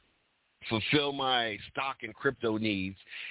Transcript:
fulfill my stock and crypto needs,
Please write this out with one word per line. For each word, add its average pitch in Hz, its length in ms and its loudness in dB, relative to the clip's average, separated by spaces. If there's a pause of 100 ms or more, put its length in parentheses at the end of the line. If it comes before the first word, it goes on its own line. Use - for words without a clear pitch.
(680)
fulfill 143 460 2
my 123 420 2 (140)
stock 135 320 -4
and 110 120 -8
crypto 117 440 0
needs, 98 380 0 (340)